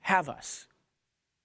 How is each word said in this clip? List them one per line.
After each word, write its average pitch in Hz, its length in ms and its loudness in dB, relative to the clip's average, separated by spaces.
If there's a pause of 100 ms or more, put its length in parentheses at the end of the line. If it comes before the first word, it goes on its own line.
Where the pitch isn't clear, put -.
have 185 260 4
us. - 400 -8 (760)